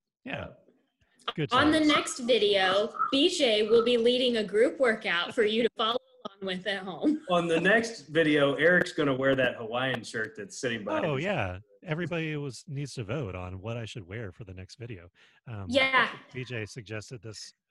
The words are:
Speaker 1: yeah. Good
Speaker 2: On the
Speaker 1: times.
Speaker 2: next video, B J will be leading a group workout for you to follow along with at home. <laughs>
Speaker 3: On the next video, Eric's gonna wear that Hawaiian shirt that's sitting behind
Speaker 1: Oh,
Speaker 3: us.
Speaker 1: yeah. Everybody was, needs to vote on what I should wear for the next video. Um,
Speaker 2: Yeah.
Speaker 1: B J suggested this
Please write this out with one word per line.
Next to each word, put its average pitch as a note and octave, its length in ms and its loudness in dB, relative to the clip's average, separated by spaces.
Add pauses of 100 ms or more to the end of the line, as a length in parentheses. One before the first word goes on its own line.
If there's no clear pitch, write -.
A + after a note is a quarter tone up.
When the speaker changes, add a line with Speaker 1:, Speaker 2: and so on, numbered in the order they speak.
(240)
Speaker 1:
yeah. - 220 -10 (920)
Good D3+ 160 -2
Speaker 2:
On C#4+ 180 6
the D#4 80 4
Speaker 1:
times. D4+ 120 4
Speaker 2:
next E4 300 0
video, G#3 720 2 (180)
B C#4+ 200 4
J A3 380 2
will A3+ 160 6
be B3 140 4
leading B3 400 2
a G#3+ 60 -2
group A3 360 2
workout G#3+ 540 0
for A#3+ 100 2
you A3 180 2
to A3 140 2
follow A3+ 200 0 (460)
along F#3 140 -4
with F#3 100 -10
at G3 160 -4
home. G3+ 420 0
<laughs> F#3 60 -6
Speaker 3:
On F3 160 4
the E3 140 2
next A3 480 2
video, D3 460 4
Eric's F3 380 4
gonna C#3+ 220 0
wear C3+ 200 2
that B2 220 2
Hawaiian A#2+ 460 -4
shirt A2 340 -8
that's G2+ 220 -12
sitting A#2 260 -4
behind G#3 220 -2
Speaker 1:
Oh, D3 100 0
Speaker 3:
us. C#3 60 -4
Speaker 1:
yeah. A2+ 360 -2 (280)
Everybody D#3+ 500 -6
was, C#3+ 320 -10
needs C#3+ 260 -10
to A#2 100 -8
vote G#2 300 -6
on F2+ 260 -10
what A2+ 160 -8
I A#2 100 -8
should G2+ 200 -14
wear G2 260 -12
for A#2 120 -18
the F#2 100 -16
next F#2 220 -18
video. G2 320 -16 (400)
Um, G#2 200 -10
Speaker 2:
Yeah. C4 400 0 (240)
Speaker 1:
B B2+ 120 -10
J A2 220 -8
suggested G#2+ 560 -12
this - 320 -16 (160)